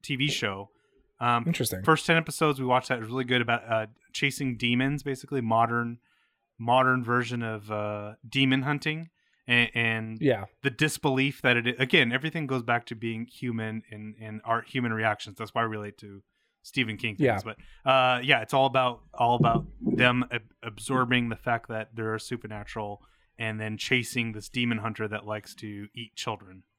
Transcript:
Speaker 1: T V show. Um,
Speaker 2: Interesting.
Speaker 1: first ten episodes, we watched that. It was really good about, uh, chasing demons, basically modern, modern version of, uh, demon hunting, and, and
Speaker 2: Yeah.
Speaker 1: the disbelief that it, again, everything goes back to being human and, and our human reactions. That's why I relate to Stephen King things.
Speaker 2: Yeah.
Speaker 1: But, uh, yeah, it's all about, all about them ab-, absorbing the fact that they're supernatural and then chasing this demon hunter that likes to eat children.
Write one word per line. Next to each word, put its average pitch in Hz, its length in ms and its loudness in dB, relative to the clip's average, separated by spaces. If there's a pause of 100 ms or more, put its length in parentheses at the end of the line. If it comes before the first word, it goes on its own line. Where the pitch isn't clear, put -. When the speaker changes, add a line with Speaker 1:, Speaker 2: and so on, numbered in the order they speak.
Speaker 1:
T 139 120 -4
V 139 140 2
show. 98 400 -4 (500)
Um, 120 280 2
Speaker 2:
Interesting. 117 360 -2
Speaker 1:
first 156 220 4
ten 165 120 6
episodes, 156 420 0
we 131 60 -2
watched 123 240 4
that. 127 80 0
It 113 40 -6
was 110 80 -8
really 131 140 -2
good 123 180 2
about, 117 300 0
uh, 110 140 2 (280)
chasing 135 440 -2
demons, 127 460 0
basically 135 380 -4
modern, 117 560 2 (600)
modern 127 460 4
version 120 400 0
of, 110 280 -6
uh, 104 420 -4 (140)
demon 135 360 4
hunting, 156 460 -4 (380)
and, 120 280 4
and 113 460 0
Speaker 2:
Yeah. 110 240 2 (180)
Speaker 1:
the 139 60 2
disbelief 135 720 0
that 123 160 4
it, 120 240 0
again, 131 320 4
everything 151 340 -2
goes 117 160 -2
back - 240 0
to 120 80 -10
being 113 300 -6
human 113 680 -6
and, 107 300 -14
and 107 240 -12
our 117 160 0
human 123 320 -2
reactions. 107 440 0
That's 110 160 -10
why 117 80 0
I 113 40 4
relate 104 340 -8
to 98 240 -18 (400)
Stephen 110 340 -2
King 107 200 -4
things. 147 80 2
Speaker 2:
Yeah. 107 180 2
Speaker 1:
But, - 460 -6
uh, 127 320 4
yeah, 131 200 2
it's 110 120 -6
all 135 120 6
about, 127 360 2 (120)
all 120 220 2
about 117 300 4 (160)
them 123 500 4
ab-, 113 200 -8 (120)
absorbing 120 680 0
the 110 60 -4
fact 117 340 -4
that 110 260 -6
they're 110 240 -4
supernatural 107 840 -10 (360)
and 110 220 -6
then 107 180 -6
chasing 120 560 -2
this 104 160 -12
demon 120 300 0
hunter 110 280 -4
that 104 180 -4
likes 107 300 -8
to 104 380 -12
eat 117 220 -12
children. 98 480 -8 (160)